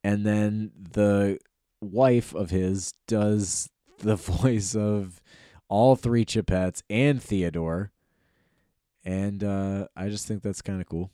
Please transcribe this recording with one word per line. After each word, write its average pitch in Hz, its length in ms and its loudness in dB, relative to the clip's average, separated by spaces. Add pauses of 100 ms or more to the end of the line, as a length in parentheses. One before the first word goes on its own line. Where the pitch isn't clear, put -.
and 104 220 0
then 107 520 0
the 101 600 2 (420)
wife 117 520 2
of 87 180 -4
his 92 420 -2 (140)
does 104 640 0 (300)
the 107 160 2
<laughs> - 0 -
voice 101 600 -2
of 104 460 -2 (460)
all 117 280 6
three 117 280 0
Chipettes 92 640 0
and 127 320 2
Theodore, 85 720 -2 (1120)
and, 98 400 -4
uh, 98 520 -2
I 95 140 -6
just 104 180 -8
think 104 140 -6
that's 98 200 -6
kinda 95 240 -6
cool. 87 280 -6